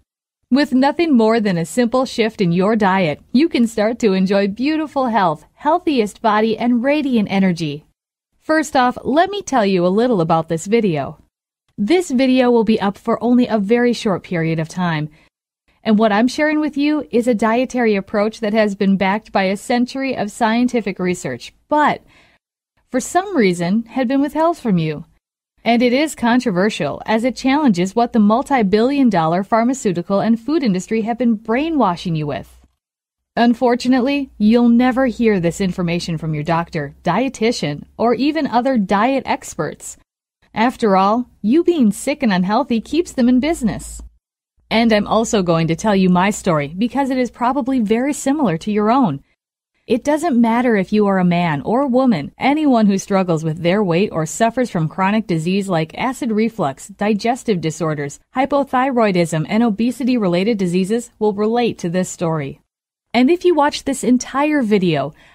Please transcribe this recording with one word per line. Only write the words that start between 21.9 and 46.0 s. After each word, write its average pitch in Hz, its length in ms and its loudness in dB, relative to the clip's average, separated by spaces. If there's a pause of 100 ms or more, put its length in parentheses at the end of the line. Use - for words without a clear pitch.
for 254 80 -2
some 370 360 -2
reason 190 500 0
had 262 220 -4
been 277 140 0
withheld 320 380 0
from 202 180 0
you. 156 280 -4 (600)
And 233 160 2
it 247 120 4
is 285 200 0
controversial, 208 920 0
as 220 180 0
it 254 140 -2
challenges 254 580 0
what 240 160 0
the 233 80 2
multi-billion 233 920 2
dollar 175 360 0
pharmaceutical 220 720 0
and 226 180 2
food 294 240 -2
industry 220 420 -2
have 226 140 -4
been 233 180 2
brainwashing 220 840 -2
you 151 100 -4
with. - 320 -10 (800)
Unfortunately, 247 1000 2
you'll 233 300 4
never 247 380 4
hear 220 340 0
this 170 220 -2
information 175 560 -4
from 160 160 -6
your 147 100 -6
doctor, 165 580 -4
dietitian, 220 840 -2 (100)
or 233 180 0
even 285 320 0
other 247 320 0
diet 214 480 0
experts. - 720 -8 (580)
After 214 440 0
all, 208 320 0 (120)
you 277 220 2
being 277 300 2
sick 285 300 -4
and 214 100 0
unhealthy 214 480 0
keeps 330 320 -4
them 247 160 2
in 254 100 4
business. 247 640 -4 (680)
And 226 220 2
I'm 208 160 2
also 214 360 0
going 165 260 0
to 160 80 -2
tell 214 180 0
you 190 140 4